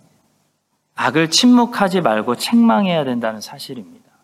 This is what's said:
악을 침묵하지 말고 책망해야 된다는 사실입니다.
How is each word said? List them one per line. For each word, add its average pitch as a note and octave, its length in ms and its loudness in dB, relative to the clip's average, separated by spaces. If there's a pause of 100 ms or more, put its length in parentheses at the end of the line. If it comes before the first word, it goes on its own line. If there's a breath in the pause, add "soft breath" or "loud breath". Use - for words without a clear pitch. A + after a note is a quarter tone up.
(960)
악을 D3+ 340 0
침묵하지 A#3 720 2
말고 A2+ 340 0
책망해야 G#3 720 2
된다는 A2+ 360 -6
사실입니다. - 720 -18 (140)